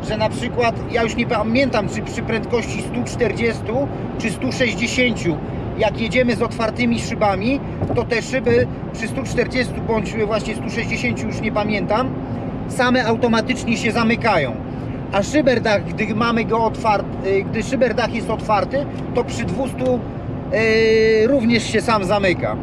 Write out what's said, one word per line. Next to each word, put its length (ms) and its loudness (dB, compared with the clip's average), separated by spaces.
że 80 -2
na 120 2
przykład, 640 -2
ja 100 2
już 140 0
nie 100 0
pamiętam, 640 2
czy 140 -4
przy 200 -6
prędkości 600 -2
stu 220 -4
czterdziestu 840 0
czy 120 -2
stu 220 -4
sześćdziesięciu, 840 0
jak 220 0
jedziemy 360 2
z 60 0
otwartymi 580 0
szybami, 600 0
to 100 0
te 180 0
szyby 440 2
przy 160 -6
stu 140 -4
czterdziestu 520 -2
bądź 260 0
właśnie 280 -2
stu 160 -6
sześćdziesięciu, 560 -2
już 140 -4
nie 120 -2
pamiętam, 560 0
same 380 2
automatycznie 680 0
się 160 0
zamykają. 640 2
A 100 2
szyberdach, 600 2
gdy 300 -2
mamy 300 2
go 200 2
otwart-, 640 0
y, 180 2
gdy 180 -2
szyberdach 520 0
jest 160 -4
otwarty, 560 0
to 100 2
przy 200 -4
dwustu, 560 0
y, 20 4
również 360 4
się 180 0
sam 240 2
zamyka. 580 2